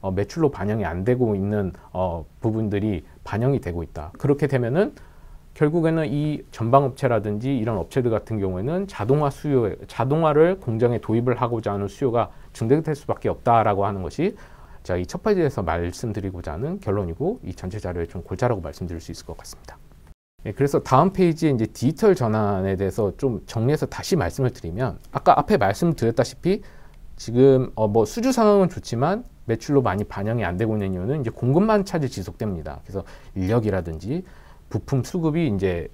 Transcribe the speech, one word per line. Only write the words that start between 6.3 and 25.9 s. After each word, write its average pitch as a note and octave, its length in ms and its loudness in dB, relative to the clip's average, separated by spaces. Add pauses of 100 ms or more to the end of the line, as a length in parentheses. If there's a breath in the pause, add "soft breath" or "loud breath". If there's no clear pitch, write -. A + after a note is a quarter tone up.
전방업체라든지 A#2+ 1040 2
이런 A2 220 -2
업체들 A#2+ 320 0
같은 A2 300 -2
경우에는 A2+ 480 -2
자동화 C#3 420 2
수요, B2+ 420 0 (140)
자동화를 D#3 720 4
공장에 A#2 400 0
도입을 A#2 420 0
하고자 A#2 340 -2
하는 G2+ 120 -2
수요가 A#2 460 0 (220 loud breath)
증대될 D3 420 2
수밖에 - 320 -4
없다라고 G#2 580 2
하는 G2 160 -4
것이 D3 320 -2 (520 loud breath)
제가 F2+ 120 -2
이 F2+ 60 -2
첫 F3+ 200 -10
페이지에서 E3+ 380 2
말씀드리고자 F2+ 920 -4
하는 C#3+ 260 -6
결론이고, G#2 640 -2
이 F2+ 120 -10
전체 G2+ 260 -10
자료의 F2 260 -4
좀 - 160 -10
골자라고 G#2+ 380 -2
말씀드릴 E2 400 -8
수 - 100 -16
있을 - 160 -14
것 D#2+ 120 -12
같습니다. - 380 -18 (680)
예, A2 80 -6
그래서 C#3 260 2
다음 D#3 340 4
페이지에 E3 380 2
이제 A2 160 2
디지털 E3 480 2
전환에 G2+ 600 0
대해서 F#2+ 400 0
좀 A#2+ 300 -2
정리해서 C3+ 400 0
다시 - 280 -4
말씀을 B2+ 360 0
드리면, F2+ 500 -6 (100)
아까 - 300 4
앞에 G3+ 160 2
말씀드렸다시피 A#2+ 1080 0 (540 loud breath)